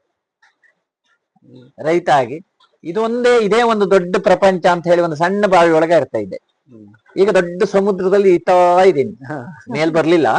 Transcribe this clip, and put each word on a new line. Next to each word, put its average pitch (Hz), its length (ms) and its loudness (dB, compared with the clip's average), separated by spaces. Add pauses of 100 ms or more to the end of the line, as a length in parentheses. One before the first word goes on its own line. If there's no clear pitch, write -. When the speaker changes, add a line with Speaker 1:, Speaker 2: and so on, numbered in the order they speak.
(1800)
Speaker 1:
ರೈತ 170 260 -2
ಆಗಿ 135 300 0 (440)
ಇದೊಂದೇ, 233 560 0
ಇದೇ 214 220 0
ಒಂದು 214 300 0
ದೊಡ್ಡ 185 280 0
ಪ್ರಪಂಚ 185 460 0
ಅಂತ 175 220 0
ಹೇಳಿ 175 140 2
ಒಂದು 165 140 -2
ಸಣ್ಣ 190 300 -2
ಬಾವಿ 170 260 4
ಒಳಗೆ 160 220 2
ಇರ್ತಾ 135 240 0
ಇದ್ದೆ. 98 180 -8 (340)
Speaker 2:
ಹ್ಮ್. 107 240 -20 (240)
Speaker 1:
ಈಗ 196 120 2
ದೊಡ್ಡ 180 340 -2
ಸಮುದ್ರದಲ್ಲಿ 196 720 0
ಈತಾ 180 480 2
ಇದ್ದೀನಿ. 143 280 2
Speaker 2:
ಹಾ. 131 480 -14 (120)
Speaker 1:
ಮೇಲ್ 156 200 -2
ಬರ್ಲಿಲ್ಲ, 160 360 0 (120)